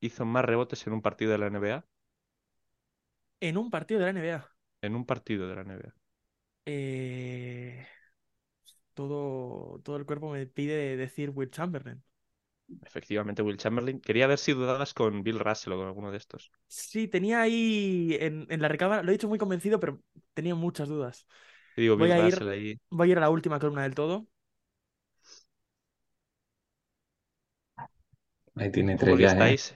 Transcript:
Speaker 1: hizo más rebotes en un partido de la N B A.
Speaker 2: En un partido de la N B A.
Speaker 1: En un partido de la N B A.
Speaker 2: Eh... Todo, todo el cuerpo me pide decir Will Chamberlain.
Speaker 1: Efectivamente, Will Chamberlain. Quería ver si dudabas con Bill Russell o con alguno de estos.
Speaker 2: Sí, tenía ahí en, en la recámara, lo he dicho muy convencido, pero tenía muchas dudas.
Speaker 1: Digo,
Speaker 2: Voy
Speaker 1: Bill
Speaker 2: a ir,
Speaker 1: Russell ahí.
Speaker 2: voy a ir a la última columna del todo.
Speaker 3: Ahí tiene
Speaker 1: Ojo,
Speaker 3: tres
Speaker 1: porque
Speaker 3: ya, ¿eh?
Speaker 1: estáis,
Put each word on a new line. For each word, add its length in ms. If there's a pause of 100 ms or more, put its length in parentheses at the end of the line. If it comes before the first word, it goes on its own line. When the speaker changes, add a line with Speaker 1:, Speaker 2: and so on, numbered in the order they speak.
Speaker 1:
hizo 240
más 200
rebotes 420
en 60
un 100
partido 300
de 60
la 80
N 120
B 140
A. 120 (1500)
Speaker 2:
En 180
un 120
partido 300
de 60
la 60
N 100
B 100
A. 240 (280)
Speaker 1:
En 120
un 120
partido 400
de 80
la 60
N 140
B 120
A. 60 (720)
Speaker 2:
Eh... 1200 (1080)
Todo, 880
todo 140
el 80
cuerpo 260
me 160
pide 500
decir 340
Will 200
Chamberlain. 520 (840)
Speaker 1:
Efectivamente, 540
Will 160
Chamberlain. 420
Quería 280
ver 100
si 160
dudabas 400
con 300
Bill 160
Russell 340
o 40
con 100
alguno 240
de 80
estos. 320 (160)
Speaker 2:
Sí, 420
tenía 320
ahí 800
en, 280
en 120
la 80
recámara, 340
lo 60
he 40
dicho 140
muy 100
convencido, 420
pero 220 (320)
tenía 220
muchas 320
dudas. 400 (480)
Speaker 1:
Digo, 220
Speaker 2:
Voy 140
Speaker 1:
Bill 0
Speaker 2:
a 100
ir, 200
Speaker 1:
Russell 80
ahí. 300 (100)
Speaker 2:
voy 200
a 40
ir 40
a 40
la 80
última 300
columna 240
del 120
todo. 320 (4000)
Speaker 3:
Ahí 160
tiene 240
Speaker 1:
Ojo, 20
Speaker 3:
tres 200
Speaker 1:
porque 80
Speaker 3:
ya, 120 (120)
¿eh? 60
Speaker 1:
estáis, 200